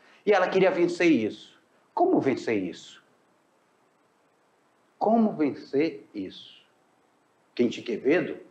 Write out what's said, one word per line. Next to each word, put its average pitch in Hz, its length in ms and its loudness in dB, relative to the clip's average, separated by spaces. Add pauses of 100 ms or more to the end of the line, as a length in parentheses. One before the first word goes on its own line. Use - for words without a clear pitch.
(260)
e 202 60 4
ela 185 160 4
queria 185 240 4
vencer 175 360 0
isso. 113 520 0 (340)
Como 359 280 2
vencer 120 340 -2
isso? - 480 -8 (1900)
Como 220 360 2
vencer 151 800 -4
isso? - 500 -14 (880)
Quente - 280 -2
Quevedo, 143 560 -4 (140)